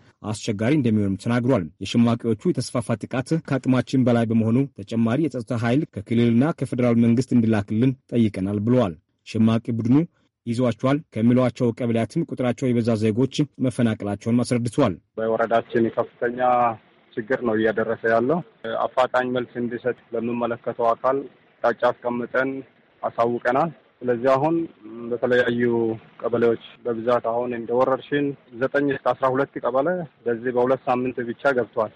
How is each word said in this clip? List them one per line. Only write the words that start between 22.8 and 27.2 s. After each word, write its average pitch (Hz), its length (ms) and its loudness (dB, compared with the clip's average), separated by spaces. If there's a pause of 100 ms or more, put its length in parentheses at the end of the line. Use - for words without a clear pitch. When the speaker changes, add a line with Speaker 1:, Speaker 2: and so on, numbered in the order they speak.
Speaker 2:
አሳውቀናል። 120 640 0 (260)
ስለዚህ 123 340 0
አሁን 143 260 2 (520)
በተለያዩ 120 540 0 (560)
ቀበሌዎች 117 460 0 (160)
በብዛት 117 460 -2